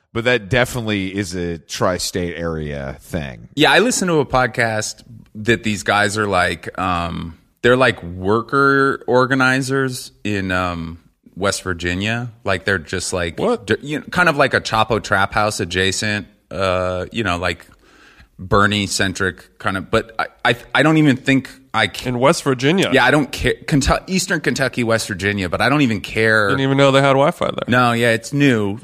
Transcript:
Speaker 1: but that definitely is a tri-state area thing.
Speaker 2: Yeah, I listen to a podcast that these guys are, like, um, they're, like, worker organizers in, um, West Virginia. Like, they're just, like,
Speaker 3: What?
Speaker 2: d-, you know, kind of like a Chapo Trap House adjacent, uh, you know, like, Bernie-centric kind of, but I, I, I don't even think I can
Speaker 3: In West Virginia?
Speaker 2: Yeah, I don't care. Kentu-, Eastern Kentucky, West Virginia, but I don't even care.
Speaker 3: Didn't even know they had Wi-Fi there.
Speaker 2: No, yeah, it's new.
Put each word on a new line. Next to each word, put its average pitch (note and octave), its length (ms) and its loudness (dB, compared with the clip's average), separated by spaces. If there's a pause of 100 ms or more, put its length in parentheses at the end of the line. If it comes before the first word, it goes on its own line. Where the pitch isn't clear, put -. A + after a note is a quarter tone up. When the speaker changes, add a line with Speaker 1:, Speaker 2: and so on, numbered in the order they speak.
(120)
Speaker 1:
but A2+ 120 -4
that A#2+ 240 0
definitely G#2+ 680 0
is F#2+ 200 -4
a F2 240 -4
tri-state F2+ 800 -4
area D2 640 -6
thing. B1+ 540 -10
Speaker 2:
Yeah, C#3 180 4
I D#3 60 6
listen G3+ 300 0
to E3+ 100 0
a C3+ 80 0
podcast A#2 760 -2 (340)
that G#2+ 260 0
these G#2 220 -4
guys G#2 340 2
are, G#2+ 80 0
like, F2+ 520 -2
um, E2+ 600 -4 (240)
they're, A#2+ 140 6
like, B2+ 260 2
worker A#2 1040 0
organizers C3 1040 0 (140)
in, G2 280 -2
um, E2+ 460 -4 (380)
West F#2+ 260 -2
Virginia. F#2+ 680 -4 (140)
Like, F#2+ 200 -2
they're G2 140 0
just, F2 340 -6
like, F2 260 -4
Speaker 3:
What? A3+ 280 -2
Speaker 2:
d-, G#2+ 140 2
you C#3+ 200 -6
know, - 60 -18
kind F3 220 2
of D#3 80 0
like C#3 180 2
a G#2 60 2
Chapo A2 420 0
Trap G2 300 0
House G#2+ 280 0
adjacent, G2 680 -2 (240)
uh, F#2 600 -2
you A2+ 120 -4
know, F2 140 0
like, F2 280 -4 (720)
Bernie-centric G2 1200 0
kind G2 180 -4
of, F#2 140 -8
but - 280 -2
I, E2+ 80 -2 (180)
I, A#2+ 120 2 (180)
I B2+ 80 4
don't D#3 160 4
even D3 180 4
think C3+ 320 0 (240)
I A2 140 2
can B2 280 -6
Speaker 3:
In B2 60 -4
West C#3+ 220 4
Virginia? C#3 500 2
Speaker 2:
Yeah, B2+ 120 4
I B2+ 80 6
don't D3 180 2
care. - 240 -2
Kentu-, D3+ 540 0
Eastern F#3 320 -2
Kentucky, B2+ 440 -2
West A2+ 240 0
Virginia, G2 400 -2
but F#2 120 -4
I G#2+ 80 2
don't D3 140 4
even A2 180 0
care. A2 480 2
Speaker 3:
Didn't C3+ 140 0
even C3+ 140 2
know C#3 140 6
they C3+ 100 4
had C#3 140 4
Wi-Fi C#3+ 320 2
there. - 80 -4 (140)
Speaker 2:
No, B2 240 4
yeah, A#2 180 2
it's A2+ 220 -2
new. A#2+ 520 2